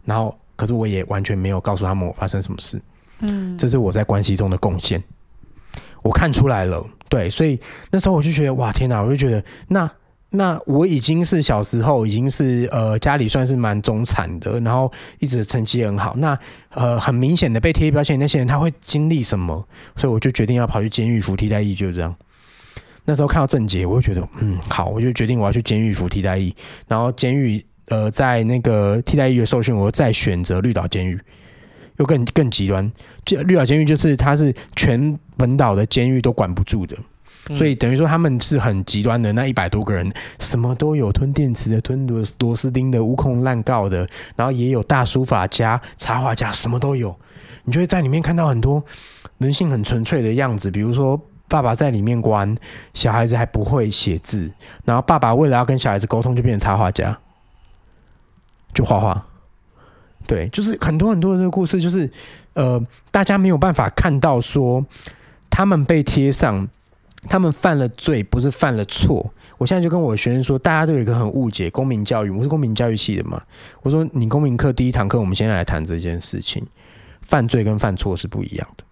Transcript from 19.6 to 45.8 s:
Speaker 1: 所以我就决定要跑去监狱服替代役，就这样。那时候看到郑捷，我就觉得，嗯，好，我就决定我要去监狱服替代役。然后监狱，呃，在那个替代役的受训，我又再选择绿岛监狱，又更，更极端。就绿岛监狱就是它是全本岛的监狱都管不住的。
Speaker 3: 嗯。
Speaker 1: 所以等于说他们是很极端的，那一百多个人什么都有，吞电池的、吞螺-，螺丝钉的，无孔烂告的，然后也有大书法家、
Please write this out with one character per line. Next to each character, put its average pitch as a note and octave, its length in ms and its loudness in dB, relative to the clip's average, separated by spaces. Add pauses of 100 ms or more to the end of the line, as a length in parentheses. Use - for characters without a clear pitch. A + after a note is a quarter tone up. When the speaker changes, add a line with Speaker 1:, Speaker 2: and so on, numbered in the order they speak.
Speaker 1:
所 - 120 0
以 B2 40 2
我 A2 80 2
就 C3 100 2
决 A#2 160 0
定 B2 120 2
要 A#2+ 100 2
跑 G#2 140 -2
去 G#2+ 80 -2
监 A2 180 -2
狱 A#2 140 2
服 F#2+ 120 -2
替 G#2 140 -2
代 G#2 140 0
役， G2+ 120 0
就 F#2 200 -4
这 F2+ 80 -4
样。 E2+ 120 -4 (920)
那 D3+ 100 0
时 C#3 60 0
候 C#3+ 60 2
看 D3+ 140 2
到 C#3 60 0
郑 B2 180 0
捷， F#2+ 200 -2
我 A2 160 2
就 G#2 120 0
觉 F2+ 60 -2
得， F2+ 80 -6 (120)
嗯， F#2+ 200 -2 (100)
好， F2 180 -2
我 G#2+ 120 -4
就 A#2+ 140 0
决 A#2 120 -2
定 A#2+ 140 0
我 G2+ 60 2
要 G2+ 60 2
去 A#2 100 0
监 G#2+ 180 0
狱 A2 140 0
服 F2+ 160 -2
替 G2 120 -2
代 F#2+ 160 0
役。 F#2 160 -2 (360)
然 A2+ 100 0
后 A#2+ 140 0
监 B2+ 200 0
狱， A#2 320 0 (200)
呃， G#2+ 260 -2
在 B2 320 2
那 A#2+ 160 0
个 G#2+ 440 2
替 - 120 0
代 C3+ 140 4
役 B2 80 4
的 A#2 80 4
受 A#2+ 180 0
训， B2+ 100 0
我 G2+ 120 2
又 G#2+ 60 2
再 B2+ 200 2
选 F2+ 320 0
择 F2+ 160 -2
绿 A2+ 140 0
岛 F#2 120 -2
监 F#2 220 -2
狱， F2+ 100 -4 (800)
又 C#3+ 100 0
更， C3 200 2
更 B2+ 260 2
极 G2 160 0
端。 G2 240 0 (340)
就 A#2+ 180 0
绿 F#3 120 4
岛 C#3 100 4
监 D3 140 2
狱 D#3 60 4
就 D3+ 100 4
是 D3 220 2
它 C#3+ 180 4
是 D3 180 2 (220)
全 C#3+ 420 2 (200)
本 B2+ 180 2
岛 B2+ 180 4
的 G2+ 120 2
监 B2 240 0
狱 C3 120 2
都 A#2 120 2
管 F2+ 200 0
不 F#2 120 -2
住 F#2+ 200 -2
的。 - 120 -12 (520)
Speaker 3:
嗯。 D3 60 -8
Speaker 1:
所 D#3 100 2
以 C#3+ 80 2
等 A#2+ 160 0
于 C3 60 2
说 D3+ 100 4
他 D#3+ 120 2
们 D3+ 240 2
是 D3 180 0
很 G2 240 0
极 G2+ 180 -2
端 A#2 200 2
的， G#2 100 2
那 B2 160 0
一 C3 60 -2
百 F2+ 160 -2
多 G#2 160 -2
个 G#2+ 80 -2
人 F2+ 180 -2 (260)
什 - 220 -2
么 B2 160 0
都 D3+ 220 0
有， A#2 160 0
吞 C#3 180 0
电 C#3 220 2
池 - 160 -2
的、 A2+ 100 2
吞 C3 260 -4
螺-， A#2 160 -2 (180)
螺 A#2 140 2
丝 C3 160 -2
钉 B2+ 220 0
的， A#2 100 2
无 A2+ 140 0
孔 B2+ 260 0
烂 B2 220 0
告 A2 240 0
的， F2+ 180 -2 (300)
然 A#2+ 100 0
后 C3+ 60 0
也 B2 180 0
有 A#2+ 140 0
大 C3 220 2
书 C3 180 0
法 F#2+ 240 0
家、 A2+ 320 0 (180)